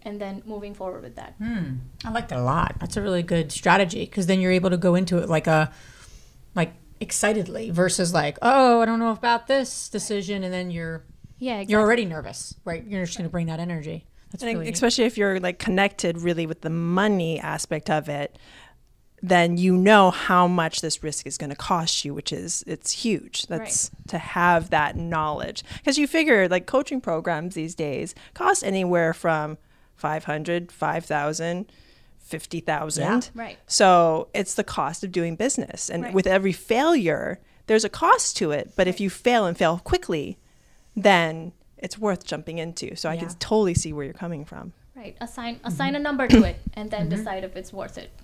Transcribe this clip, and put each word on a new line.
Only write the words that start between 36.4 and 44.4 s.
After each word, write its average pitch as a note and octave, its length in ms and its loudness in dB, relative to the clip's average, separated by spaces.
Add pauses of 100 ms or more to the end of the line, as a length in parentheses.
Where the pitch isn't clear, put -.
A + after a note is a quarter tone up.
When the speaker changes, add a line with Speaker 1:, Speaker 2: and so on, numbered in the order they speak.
Speaker 3:
failure, A3+ 880 0 (260)
there's A3 180 4
a G3+ 40 -2
cost - 480 2
to E3 160 0
it. - 240 -4
But F#3 100 4
if F3+ 100 0
Speaker 2:
Right. - 40 -6
Speaker 3:
you G3 100 -2
fail A#3 360 2
and F3 100 -2
fail F3 260 2
quickly, F#3+ 560 -4 (560)
then E3+ 580 2 (240)
it's - 220 -12
worth G#3 260 -2
jumping D#3+ 340 -8
into. E3 380 -8
So - 120 -6
I D#3+ 60 -2
Speaker 2:
Yeah. E3 60 -6
Speaker 3:
can F3 80 -8 (120)
totally G#3 340 2
see D#3+ 180 -2
where D3 120 -8
you're D#3+ 100 -12
coming E3 300 -10